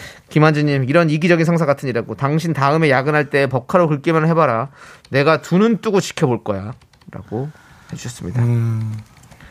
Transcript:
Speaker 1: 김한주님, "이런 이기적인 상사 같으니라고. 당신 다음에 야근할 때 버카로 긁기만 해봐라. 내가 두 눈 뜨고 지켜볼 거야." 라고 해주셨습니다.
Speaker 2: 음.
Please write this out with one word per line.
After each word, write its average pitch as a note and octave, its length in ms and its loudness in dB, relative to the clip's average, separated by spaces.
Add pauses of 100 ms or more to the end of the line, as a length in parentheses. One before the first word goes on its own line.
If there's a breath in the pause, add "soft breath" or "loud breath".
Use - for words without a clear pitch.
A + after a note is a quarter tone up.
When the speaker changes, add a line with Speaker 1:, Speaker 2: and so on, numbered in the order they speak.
(300 loud breath)
Speaker 1:
김한주님, D3 560 2
"이런 D#3+ 240 2
이기적인 E3 360 2
상사 E3 200 2
같으니라고. B2 500 -4
당신 D#3 380 -2
다음에 D3 360 2
야근할 C#3+ 400 0
때 C#3 180 2
버카로 D3 420 0
긁기만 D#3 380 0
해봐라. C#3 420 0 (400 loud breath)
내가 C#3+ 320 2
두 - 160 0
눈 A3 240 2
뜨고 G3+ 180 0
지켜볼 B2 460 -2
거야." G2+ 260 -6 (400)
라고 A#2 380 -8 (420 soft breath)
해주셨습니다. A#2+ 520 -8
Speaker 2:
음. A2+ 540 -2 (540 loud breath)